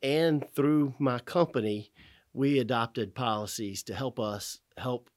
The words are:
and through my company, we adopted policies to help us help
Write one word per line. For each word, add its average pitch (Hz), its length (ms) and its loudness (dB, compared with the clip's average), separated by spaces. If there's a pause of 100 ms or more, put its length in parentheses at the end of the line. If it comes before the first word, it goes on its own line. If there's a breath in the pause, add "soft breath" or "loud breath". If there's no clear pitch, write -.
and 151 520 2
through 143 440 4
my 127 200 2
company, 107 760 0 (400 soft breath)
we 139 260 2
adopted 117 560 -2
policies 107 680 -4
to 110 100 -10
help 127 240 -6
us 104 400 -6 (200)
help 123 380 -6